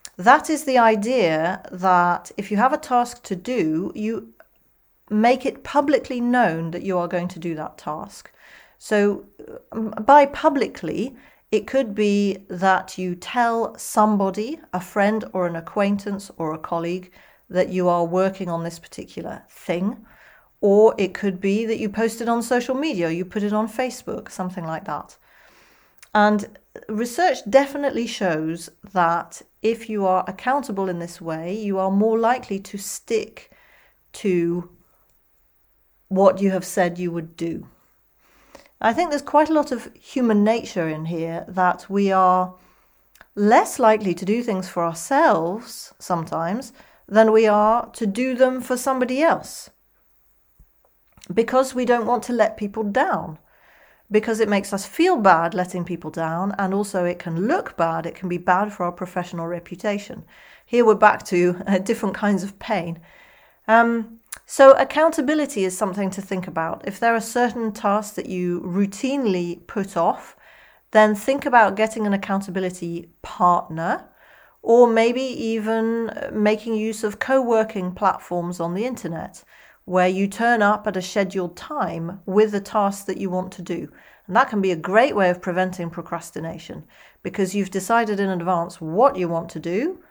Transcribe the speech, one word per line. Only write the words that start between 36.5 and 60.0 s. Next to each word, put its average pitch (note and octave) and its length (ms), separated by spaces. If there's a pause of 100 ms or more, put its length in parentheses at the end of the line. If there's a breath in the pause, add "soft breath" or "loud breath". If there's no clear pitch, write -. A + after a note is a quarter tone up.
have F#3 140
said F3 340
you F3+ 140
would E3 240
do. E3 320 (1120 soft breath)
I A3+ 120
think E4+ 180
there's D4 120
quite D4+ 280
a D#4+ 40
lot D4 160
of A#3+ 240
human A3 500
nature G#3+ 440
in D#3 160
here, E3 440
that F3+ 400
we G3 220
are F#3 440 (800 soft breath)
less A#3 440
likely A3 360
to G3 100
do A3 180
things F#3 260
for F3 160
ourselves G3 1160
sometimes E3+ 760 (360 soft breath)
than A3 240
we A3 140
are G#3+ 460
to A3+ 140
do B3 280
them B3+ 260
for B3 160
somebody B3+ 460
else, - 480 (1600)
because B3+ 420
we B3 100
don't A#3+ 220
want A#3+ 180
to A#3+ 80
let A3+ 240
people G#3 280
down, G3+ 540 (720 soft breath)
because G#3+ 300
it G#3+ 80
makes G3 240
us G3 140
feel F4 300
bad E3+ 380
letting F3+ 300
people E3 260
down, E3+ 480
and F#3+ 160
also G3 300
it F3 140
can F3 300
look F4+ 280
bad, E3 300
it E3 80
can F#3 140
be F3 100
bad F#3+ 340
for F#3 120
our F3 80
professional F3 540
reputation. F3+ 800 (420 loud breath)